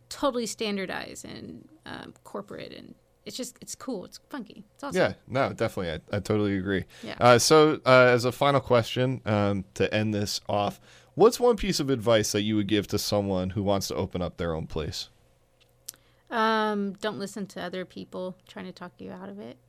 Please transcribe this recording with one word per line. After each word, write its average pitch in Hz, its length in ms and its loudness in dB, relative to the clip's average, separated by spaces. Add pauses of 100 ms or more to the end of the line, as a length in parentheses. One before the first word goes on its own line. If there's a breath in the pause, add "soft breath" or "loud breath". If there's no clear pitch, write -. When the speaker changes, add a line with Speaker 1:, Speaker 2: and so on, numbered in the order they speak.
Speaker 1:
totally 247 380 -2
standardized 196 760 -6
and, - 440 -16 (180)
um, - 280 -14 (100)
corporate, - 480 -12
and - 220 -18 (300)
it's - 120 -12
just, 247 240 -12
it's - 160 -14
cool. 214 280 -10
It's - 140 -18 (120)
funky. 220 340 -14 (100)
It's - 80 -20
awesome. 247 180 -2
Speaker 2:
Yeah, 110 120 2 (160)
no, 113 240 0
definitely. 95 400 -4
I, 80 240 -6
I 98 40 -2
totally 104 360 0
agree. 92 280 -2 (200 loud breath)
Speaker 1:
Yeah. 107 160 -10
Speaker 2:
Uh, 120 180 8
so, 156 480 6
uh, 127 200 10
as 123 180 6
a 123 80 0
final 139 280 2
question, 123 640 0
um, 101 380 2 (100)
to - 200 0
end 107 200 0
this 101 340 -4
off, 101 320 -2 (340 soft breath)
what's 226 240 6
one 240 180 4
piece 190 220 -2
of 139 120 0
advice 113 420 2
that 104 100 2
you 107 140 0
would 104 100 0
give 101 220 0
to 104 100 0
someone 98 520 0
who 101 120 -4
wants 98 260 0
to - 60 -6
open 90 280 -4
up 85 160 -6
their 85 160 -2
own 80 120 -6
place? - 440 -8 (1200 soft breath)
Speaker 1:
Um, 214 640 0
don't 214 240 -6
listen 196 300 -8
to 185 140 -12
other 180 220 -8
people 185 520 -12 (120)
trying 190 180 -14
to 180 60 -14
talk 180 260 -16
you 190 120 -14
out 185 180 -14
of 196 100 -16
it. 240 200 -16 (100)